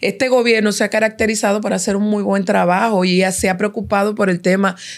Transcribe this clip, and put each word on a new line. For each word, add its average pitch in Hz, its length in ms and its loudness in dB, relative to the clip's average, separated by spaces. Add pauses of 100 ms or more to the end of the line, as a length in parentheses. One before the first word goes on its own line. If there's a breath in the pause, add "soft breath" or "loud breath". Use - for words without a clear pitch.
este 196 280 -2
gobierno 233 440 2
se 202 100 -2
ha 208 60 0
caracterizado 214 720 0
por 208 140 -4
hacer 190 220 -2
un 202 80 -2
muy 208 200 0
buen 196 200 0
trabajo 190 600 2
y 180 140 2
ya 190 120 2
se 190 180 -2
ha 185 80 0
preocupado 208 600 -2
por 202 140 0
el 175 100 -2
tema 190 340 2 (220 loud breath)